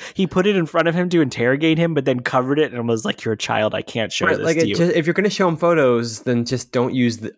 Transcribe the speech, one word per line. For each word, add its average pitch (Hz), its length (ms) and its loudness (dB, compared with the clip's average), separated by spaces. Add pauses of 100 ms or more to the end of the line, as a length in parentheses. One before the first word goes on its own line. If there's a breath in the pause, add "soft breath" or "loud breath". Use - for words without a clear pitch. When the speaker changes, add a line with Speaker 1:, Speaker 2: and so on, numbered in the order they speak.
(140 loud breath)
Speaker 1:
he 185 140 0
put 185 180 0
it 208 80 4
in 175 100 2
front 165 220 0
of 160 80 2
him 180 140 0
to 170 120 4
interrogate 139 560 2
him, 165 160 2
but 143 120 0
then 127 160 0
covered 135 400 0
it 135 120 0
and 120 140 -6
was 113 180 0
like, - 200 -6
"You're 113 100 -2
a - 20 -6
child, 107 380 -2
I - 80 -4
can't - 300 -6
show 92 140 -2
Speaker 2:
Right, - 100 2
Speaker 1:
this - 100 -4
Speaker 2:
like, 165 120 0
Speaker 1:
to 165 40 4
Speaker 2:
it 160 60 2
Speaker 1:
you." 202 80 -2
Speaker 2:
ju-, 170 180 2
if 165 100 0
you're 165 100 -2
gonna 196 140 0
show 190 200 0
him 165 80 -2
photos, 127 640 2
then 120 220 0
just 123 260 -6
don't 123 240 0
use 120 240 0
the, 107 200 -12